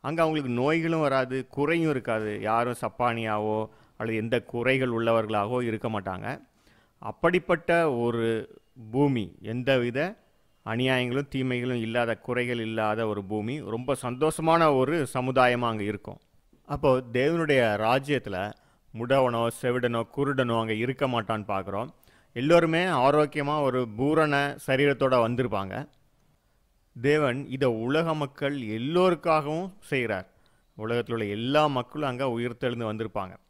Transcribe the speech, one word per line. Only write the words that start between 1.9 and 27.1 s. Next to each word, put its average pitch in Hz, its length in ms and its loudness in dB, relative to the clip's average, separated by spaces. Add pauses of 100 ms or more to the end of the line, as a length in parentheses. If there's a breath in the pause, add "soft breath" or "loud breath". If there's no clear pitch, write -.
இருக்காது. 110 380 -2 (100)
யாரும் 117 400 0
சப்பானியாவோ 110 760 -2 (340 soft breath)
அல்லது 113 280 -4
எந்த 113 240 -2
குறைகள் 127 500 0
உள்ளவர்களாகவோ 113 680 0
இருக்க 113 260 -4
மாட்டாங்க. 98 400 -6 (760 soft breath)
அப்படிப்பட்ட 170 800 0 (160)
ஒரு 117 320 0 (580)
பூமி, 127 400 2 (180)
எந்தவித 123 560 0 (680)
அநியாயங்களும் 127 640 0
தீமைகளும் 123 540 -2
இல்லாத, 117 360 -2
குறைகள் 123 420 -4
இல்லாத 110 460 -2
ஒரு 104 180 -2
பூமி, 107 300 -4 (120)
ரொம்ப 123 300 -4
சந்தோஷமான 160 680 0 (120)
ஒரு 131 220 2 (100)
சமுதாயமா 127 600 2
அங்க 107 160 -4
இருக்கும். 101 340 -8 (500)
அப்போ 143 220 2 (200)
தேவனுடைய 147 500 2 (180)
ராஜ்யத்துல 120 600 0 (560 soft breath)
முடவனோ, 120 480 2 (100)
செவிடனோ, 123 560 0
குருடனோ 131 480 0
அங்க 110 180 0
இருக்க 131 320 -2
மாட்டான்னு 113 400 -2
பார்க்குறோம். 101 440 -4 (460 soft breath)
எல்லோருமே 160 460 4 (140)
ஆரோக்கியமா 143 640 2
ஒரு 127 200 0 (100)
பூரண 147 440 2 (240)
சரீரத்தோட 135 600 2
வந்திருப்பாங்க. 113 560 0 (1300)
தேவன் 139 480 2